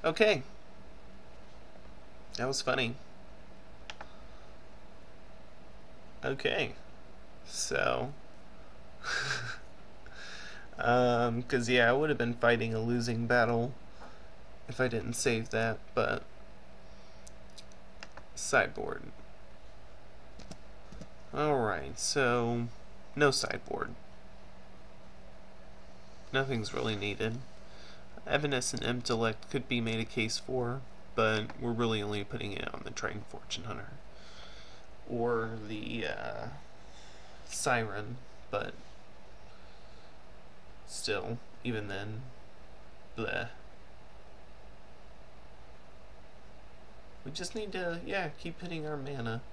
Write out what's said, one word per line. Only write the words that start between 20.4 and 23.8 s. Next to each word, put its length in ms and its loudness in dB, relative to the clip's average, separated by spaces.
Alright, 640 4
so 680 6
no 140 10
sideboard. 640 0